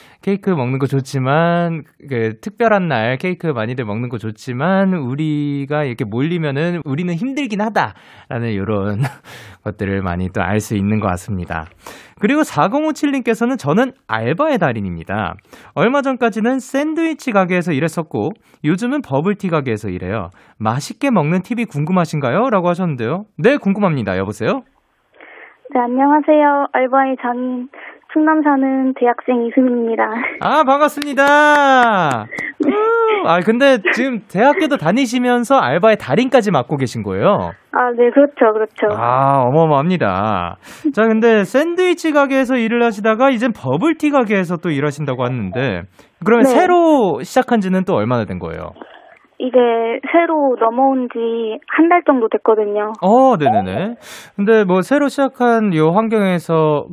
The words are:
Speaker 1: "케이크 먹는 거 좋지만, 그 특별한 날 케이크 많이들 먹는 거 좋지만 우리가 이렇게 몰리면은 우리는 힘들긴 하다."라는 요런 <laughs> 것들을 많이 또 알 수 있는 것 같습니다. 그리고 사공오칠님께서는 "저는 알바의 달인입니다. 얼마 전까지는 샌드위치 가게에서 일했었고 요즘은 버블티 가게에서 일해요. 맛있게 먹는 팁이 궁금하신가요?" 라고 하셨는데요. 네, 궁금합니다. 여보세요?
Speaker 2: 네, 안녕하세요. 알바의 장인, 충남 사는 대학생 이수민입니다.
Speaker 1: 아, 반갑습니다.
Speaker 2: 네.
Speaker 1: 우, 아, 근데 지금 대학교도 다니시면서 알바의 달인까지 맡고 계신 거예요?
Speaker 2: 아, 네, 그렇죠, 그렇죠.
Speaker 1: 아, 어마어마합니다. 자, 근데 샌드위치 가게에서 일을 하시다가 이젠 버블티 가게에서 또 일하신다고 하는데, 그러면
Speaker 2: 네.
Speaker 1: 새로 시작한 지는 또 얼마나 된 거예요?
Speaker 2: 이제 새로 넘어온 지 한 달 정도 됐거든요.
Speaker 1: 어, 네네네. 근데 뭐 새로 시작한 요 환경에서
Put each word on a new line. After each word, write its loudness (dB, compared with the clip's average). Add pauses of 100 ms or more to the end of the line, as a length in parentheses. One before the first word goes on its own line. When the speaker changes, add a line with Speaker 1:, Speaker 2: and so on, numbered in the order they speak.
(200)
Speaker 1:
"케이크 -4
먹는 -2
거 -2
좋지만, -2 (260)
그 -2
특별한 0
날 0
케이크 -6
많이들 -4
먹는 -6
거 -6
좋지만 -2
우리가 -4
이렇게 -4
몰리면은 -2
우리는 -4
힘들긴 -4
하다."라는 -6
요런 -2
<laughs> -10
것들을 -4
많이 -4
또 -2
알 0
수 -6
있는 0
것 -2
같습니다. -6 (540)
그리고 2
사공오칠님께서는 -2
"저는 0 (160)
알바의 -2
달인입니다. -4 (420)
얼마 0
전까지는 -2
샌드위치 -4
가게에서 0
일했었고 -4 (340)
요즘은 -2
버블티 -2
가게에서 -4
일해요. -6 (280)
맛있게 -4
먹는 0
팁이 -6
궁금하신가요?" -2
라고 0
하셨는데요. -2 (160)
네, 2
궁금합니다. 0
여보세요? -4 (1080)
Speaker 2:
네, 0
안녕하세요. 2
알바의 0
장인, -6 (440)
충남 2
사는 2
대학생 0
이수민입니다. 0 (380)
Speaker 1:
아, 2
반갑습니다. 2 (400)
Speaker 2:
네. 0
Speaker 1:
우, 0
아, 2
근데 4 (160)
지금 -4 (120)
대학교도 2
다니시면서 0
알바의 4
달인까지 2
맡고 0
계신 -4
거예요? 0 (220)
Speaker 2:
아, 0
네, 4
그렇죠, 4
그렇죠. -4 (120)
Speaker 1:
아, 2
어마어마합니다. 0 (380)
자, 2
근데 4
샌드위치 0
가게에서 2
일을 0
하시다가 2
이젠 0
버블티 -2
가게에서 0
또 -4
일하신다고 -4
하는데, -4 (420)
그러면 4
Speaker 2:
네. 6
Speaker 1:
새로 4
시작한 0
지는 0
또 -2
얼마나 0
된 -8
거예요? -10 (720)
Speaker 2:
이제 0 (540)
새로 2
넘어온 2
지 -8 (500)
한 4
달 4
정도 2
됐거든요. 0
Speaker 1:
어, 4
네네네. 0 (420)
근데 4
뭐 2
새로 2
시작한 0
요 4
환경에서 0